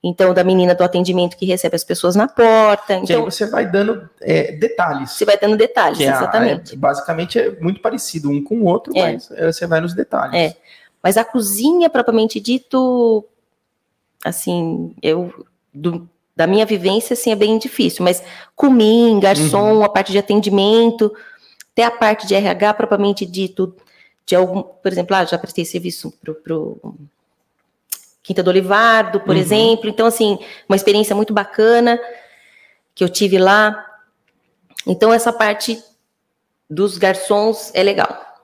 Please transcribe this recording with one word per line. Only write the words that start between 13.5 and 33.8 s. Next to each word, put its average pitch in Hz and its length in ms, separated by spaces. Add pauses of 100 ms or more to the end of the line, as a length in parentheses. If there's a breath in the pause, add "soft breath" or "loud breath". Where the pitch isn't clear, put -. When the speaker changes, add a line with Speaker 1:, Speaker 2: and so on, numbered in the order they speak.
Speaker 1:
assim, 170 800
eu, 175 320 (400)
do, 170 340 (280)
da 165 120
minha 208 180
vivência, 208 480
assim, 233 180
é 214 40
bem 214 220
difícil. - 460
Mas 180 200 (320 loud breath)
comim, 233 640
garçom, 196 580
Speaker 2:
Uhum. 214 60
Speaker 1:
a 202 60
parte 196 220
de 190 60
atendimento, 208 960 (600 loud breath)
até 226 100
a 233 80
parte 214 360
de 196 80
R 202 120
H, 190 260
propriamente 202 520
dito, 185 500 (500 soft breath)
de 180 100
algum, 185 260
por - 300
exemplo, 175 240
ah, 185 100
já 170 120
prestei - 280
serviço 175 460 (100)
pro, 156 140
pro 156 420 (1500)
Quinta 185 180
do 180 80
Olivardo, 202 680
por 160 160
Speaker 2:
Uhum. 160 60
Speaker 1:
exemplo. 226 480
Então, 220 180
assim, 214 320 (280 loud breath)
uma 196 80
experiência 208 400
muito 214 180
bacana 233 680 (960 loud breath)
que - 80
eu 175 60
tive 190 280
lá. 208 480 (1040)